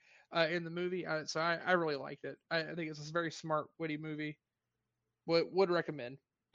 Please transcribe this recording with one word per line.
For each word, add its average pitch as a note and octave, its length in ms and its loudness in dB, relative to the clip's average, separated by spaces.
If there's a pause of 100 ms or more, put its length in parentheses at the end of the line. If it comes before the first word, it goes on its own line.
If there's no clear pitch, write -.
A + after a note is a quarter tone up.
(360)
uh, E3 140 4
in F3 140 -2
the E3 60 -8
movie. F3+ 360 -2
Uh, D#3 200 -2
so D#3+ 140 -4
I, E3 260 2
I F3 80 4
really D#3+ 220 4
liked C#3 300 -8
it. C#3 120 -8 (140)
I, E3 80 2
I D#3+ 160 -4
think E3 160 -4
it's D3 180 -10
a - 40 -10
very E3 180 0
smart, D#3 360 -2 (100)
witty D#3 200 -4
movie. D3+ 400 -6 (920)
Would, E3 240 6
would F3+ 180 6
recommend. C#3+ 480 -2 (380)